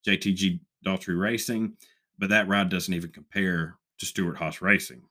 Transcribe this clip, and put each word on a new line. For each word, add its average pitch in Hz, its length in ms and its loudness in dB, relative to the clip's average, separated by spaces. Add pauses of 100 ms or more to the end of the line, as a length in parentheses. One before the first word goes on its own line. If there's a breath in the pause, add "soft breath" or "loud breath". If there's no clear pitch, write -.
J 95 140 2
T 101 160 0
G 92 260 0 (260)
Daughtry 92 340 -2
Racing, 110 580 -2 (420 soft breath)
but 98 100 -2
that 104 180 4
ride 98 220 4
doesn't 92 240 -2
even 85 160 -4
compare 87 680 -2 (200)
to - 80 -10
Stewart-Haas 82 560 -4
Racing. 90 500 0